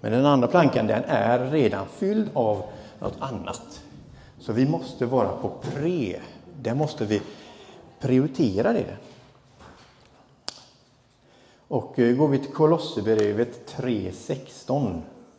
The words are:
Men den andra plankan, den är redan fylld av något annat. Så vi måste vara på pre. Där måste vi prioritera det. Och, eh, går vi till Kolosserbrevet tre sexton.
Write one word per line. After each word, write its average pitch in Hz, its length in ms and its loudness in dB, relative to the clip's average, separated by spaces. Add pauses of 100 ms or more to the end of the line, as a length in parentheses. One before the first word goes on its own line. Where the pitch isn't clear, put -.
Men 107 100 -2
den 127 140 4
andra 135 220 6
plankan, 131 400 4
den 110 160 0
är 123 480 2
redan 123 360 2
fylld 208 460 -2
av 107 300 0 (360)
något 98 200 -6
annat. 92 640 -10 (580)
Så - 140 -6
vi 123 120 4
måste 156 400 -2
vara 120 240 2
på - 220 -6 (100)
pre. 143 580 -4 (420)
Där 113 140 -2
måste 143 300 -2
vi 104 160 2 (800)
prioritera 127 720 2
det. 101 240 -4 (2750)
Och, - 320 -4
eh, 120 160 6
går 147 120 4
vi 139 120 2
till - 140 -8
Kolosserbrevet 110 1120 2
tre 110 460 -4
sexton. 101 920 -4 (380)